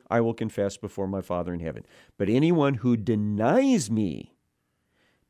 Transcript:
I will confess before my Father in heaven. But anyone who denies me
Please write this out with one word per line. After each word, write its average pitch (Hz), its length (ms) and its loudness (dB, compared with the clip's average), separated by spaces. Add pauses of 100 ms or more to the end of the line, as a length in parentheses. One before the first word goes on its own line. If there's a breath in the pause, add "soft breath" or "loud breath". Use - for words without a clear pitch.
I 117 120 2
will 113 120 2
confess 104 440 -4
before 98 300 -6
my 95 140 -4
Father 87 320 -4
in 85 80 -6
heaven. 76 240 -8 (320 soft breath)
But 98 120 0
anyone 143 460 2
who 117 200 0
denies 113 920 2
me 95 460 -4 (960)